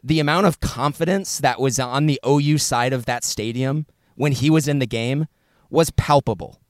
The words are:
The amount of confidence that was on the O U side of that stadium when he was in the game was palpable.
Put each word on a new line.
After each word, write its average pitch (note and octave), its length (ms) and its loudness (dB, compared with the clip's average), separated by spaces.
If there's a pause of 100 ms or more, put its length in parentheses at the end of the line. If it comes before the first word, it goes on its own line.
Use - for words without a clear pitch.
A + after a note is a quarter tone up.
The D3+ 160 2
amount D#3 260 2
of E3 140 2
confidence D#3+ 800 -4
that B2+ 200 0
was C3 200 0
on C3 260 0
the D3 160 0
O C#3 160 4
U D3 220 2
side B2+ 340 0
of B2 120 -4
that A#2+ 180 -4
stadium B2+ 640 -4 (280)
when C#3+ 160 0
he B2+ 200 2
was D#3 160 2
in C#3+ 100 0
the C3 80 0
game A#2+ 420 -2 (440)
was D#3+ 180 2
palpable. - 800 0